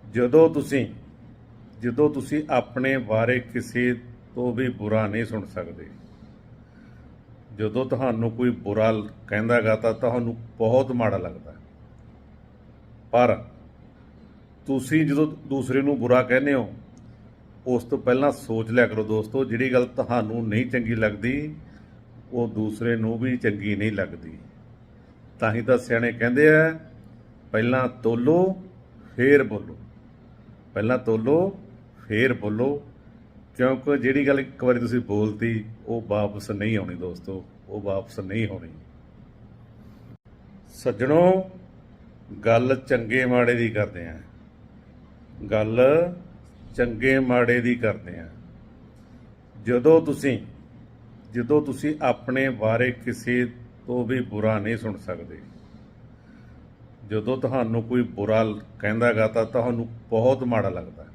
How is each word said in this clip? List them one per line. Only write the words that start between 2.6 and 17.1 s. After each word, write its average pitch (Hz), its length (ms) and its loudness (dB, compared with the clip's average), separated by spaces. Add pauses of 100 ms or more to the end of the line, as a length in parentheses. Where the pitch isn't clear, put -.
ਬਾਰੇ 113 420 0
ਕਿਸੇ 123 540 -2 (400)
ਤੋਂ 123 180 -4
ਵੀ 127 160 -2
ਬੁਰਾ 107 380 -2
ਨਹੀਂ 110 180 -4
ਸੁਣ 104 220 -8
ਸਕਦੇ, 82 400 -12 (1700)
ਜਦੋਂ 110 280 -2
ਤੁਹਾਨੂੰ 120 440 -2
ਕੋਈ 123 200 0
ਬੁਰਾ 107 400 0
ਲ-, 107 180 -4 (200)
ਕਹਿੰਦਾ 117 320 2
ਗਾ 110 160 2
ਤਾਂ 113 180 0
ਤੁਹਾਨੂੰ 117 420 -2 (220)
ਬਹੁਤ 127 340 2
ਮਾੜਾ 110 240 0
ਲੱਗਦਾ। 87 380 -10 (1600)
ਪਰ 120 340 4 (1200)
ਤੁਸੀਂ 135 400 0
ਜਦੋਂ 151 420 0
ਦੂਸਰੇ 135 340 0
ਨੂੰ 143 160 0
ਬੁਰਾ 123 240 4
ਕਹਿੰਦੇ 135 320 2
ਹੋ, 104 200 -2 (920)